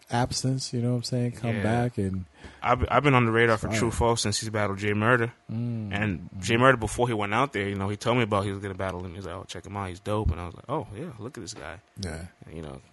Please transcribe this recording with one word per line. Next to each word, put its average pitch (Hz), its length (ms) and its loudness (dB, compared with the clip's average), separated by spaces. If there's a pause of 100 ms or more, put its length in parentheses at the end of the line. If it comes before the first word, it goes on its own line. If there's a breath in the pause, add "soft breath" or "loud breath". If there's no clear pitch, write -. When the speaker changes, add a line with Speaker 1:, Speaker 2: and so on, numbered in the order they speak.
Speaker 1:
absence, 131 640 0
you 120 100 -2
know 120 100 2
what 123 60 2
I'm 117 60 -4
saying? 120 300 -2
Come 113 240 -2
Speaker 2:
Yeah. 98 60 -2
Speaker 1:
back 120 340 0
and 95 280 -2 (360 loud breath)
Speaker 2:
I've, 127 280 2
I've 127 140 6
been 143 100 6
on 123 120 8
the 113 60 4
radar 113 260 6
for 107 100 -4
Speaker 1:
Fire. 107 100 0
Speaker 2:
True 110 140 2
Foe 117 240 2
since 104 240 0
he's 110 100 -6
battled 104 300 0
Jay 104 140 0
Murder. 117 400 4 (180)
Speaker 1:
Mm, 113 400 -4
Speaker 2:
And 104 280 0
Speaker 1:
mm-hmm. 87 220 -12
Speaker 2:
Jay 113 160 2
Murder, 127 200 8
before 117 300 0
he 123 60 0
went 104 200 -2
out 131 200 2
there, 101 140 0
you 101 80 -2
know, 98 140 -2
he 104 80 -4
told 117 200 2
me 123 60 4
about 104 220 2
he 104 60 -2
was 98 100 -6
gonna 98 140 -8
battle 92 280 -4
him. 90 120 -10
He's 95 100 -12
like, 85 100 -8
"Oh, 95 120 -12
check - 180 -14
him 95 120 -12
out. 98 120 -4
He's 87 100 -10
dope." 104 320 -2
And 82 80 -6
I 87 60 -8
was 85 100 -12
like, - 140 -20
"Oh, 135 260 -6
yeah, 131 100 -10 (140)
look 117 180 -12
at 117 40 -12
this 90 120 -12
guy." 80 240 -12 (220)
Speaker 1:
Yeah. 82 260 -8 (200)
Speaker 2:
And, 78 100 -16
you 82 60 -10
know, 67 200 -12 (120)